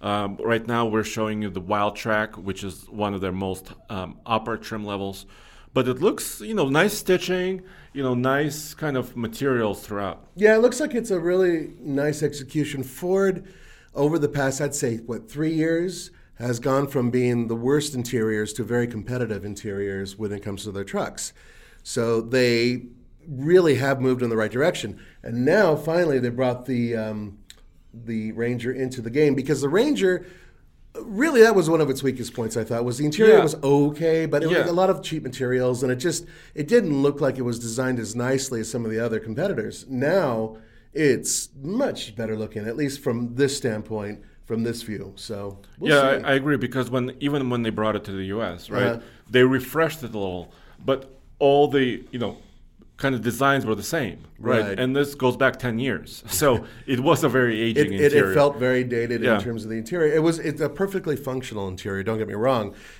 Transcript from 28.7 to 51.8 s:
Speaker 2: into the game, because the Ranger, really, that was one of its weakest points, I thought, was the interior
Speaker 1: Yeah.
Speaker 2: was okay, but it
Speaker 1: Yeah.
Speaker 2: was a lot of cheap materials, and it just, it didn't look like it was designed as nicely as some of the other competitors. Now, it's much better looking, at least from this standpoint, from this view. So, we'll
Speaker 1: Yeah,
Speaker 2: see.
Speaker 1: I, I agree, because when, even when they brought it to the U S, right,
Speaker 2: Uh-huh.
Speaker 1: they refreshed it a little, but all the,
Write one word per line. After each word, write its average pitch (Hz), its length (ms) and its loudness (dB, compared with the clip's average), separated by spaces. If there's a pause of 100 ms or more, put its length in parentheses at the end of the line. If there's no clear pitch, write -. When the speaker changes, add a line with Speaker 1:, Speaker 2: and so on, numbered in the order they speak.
Speaker 2:
into 127 300 -6
the 113 100 -6
game, 143 240 4
because 131 260 0
the 139 80 0
Ranger, 190 560 2 (760)
really, 247 400 4
that 220 140 10
was 160 140 4
one 160 120 4
of 139 80 2
its 135 140 -2
weakest 123 300 -2
points, 113 240 -4
I 110 60 0
thought, 117 220 -2
was 120 120 -4
the 147 80 -2
interior 214 320 8
Speaker 1:
Yeah. 185 60 6
Speaker 2:
was 151 200 0
okay, 147 600 2
but 147 180 0
it 160 60 2
Speaker 1:
Yeah. 170 120 4
Speaker 2:
was 127 80 2
a 170 40 0
lot 185 160 4
of 185 120 0
cheap - 220 -6
materials, 127 600 0
and 127 80 0
it 123 60 0
just, 151 280 -2 (300)
it 147 120 -6
didn't 165 340 4
look 143 200 2
like 131 160 0
it 131 60 -4
was 120 160 -2
designed 120 400 -2
as 107 160 -8
nicely 123 460 -2
as 110 80 -6
some 120 160 -4
of 110 60 -2
the 110 80 -2
other 113 200 -2
competitors. 113 720 -6
Now, 131 680 0 (360)
it's - 560 0 (120)
much 180 540 -4
better 110 220 -6
looking, 107 300 -8
at 117 100 -6
least 139 240 -4
from 120 340 -4
this 135 200 2
standpoint, 107 680 -6 (240)
from 113 180 -4
this 117 180 -4
view. 98 340 -10
So, 101 440 -10 (180)
we'll 156 160 2
Speaker 1:
Yeah, 135 260 6
Speaker 2:
see. 107 40 -10
Speaker 1:
I, 139 80 0
I - 40 4
agree, 139 220 2
because 123 320 -2
when, 127 300 -2
even 143 300 -2
when 120 140 0
they 110 60 0
brought 107 260 0
it 104 100 -4
to 104 80 -10
the 95 120 -6
U 101 160 -4
S, 90 280 -8
right, - 140 0
Speaker 2:
Uh-huh. 117 160 0 (300)
Speaker 1:
they 127 140 8
refreshed 135 600 2
it 113 120 -12
a - 20 -4
little, 90 360 -6 (300)
but - 340 -2 (200)
all 143 300 6
the, 127 440 0